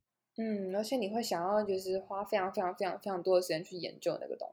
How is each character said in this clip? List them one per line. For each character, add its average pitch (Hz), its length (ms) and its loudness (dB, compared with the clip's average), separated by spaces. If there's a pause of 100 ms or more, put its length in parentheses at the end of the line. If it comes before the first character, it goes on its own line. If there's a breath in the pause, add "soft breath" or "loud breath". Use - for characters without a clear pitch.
(360)
嗯， 208 400 -2
而 214 80 2
且 262 120 -2
你 214 120 0
会 220 120 0
想 185 220 0
要 208 220 4
就 196 120 2
是 190 220 -2
花 196 260 -4
非 208 140 2
常 185 140 2
非 208 100 0
常 180 140 0
非 196 100 -2
常 175 100 -2
非 - 140 -6
常 185 100 -2
多 185 160 6
的 180 60 8
时 180 60 -4
间 165 160 0
去 185 120 -12
研 - 220 -8
究 165 220 -4
那 - 80 -8
个 - 80 -4
东 - 160 -8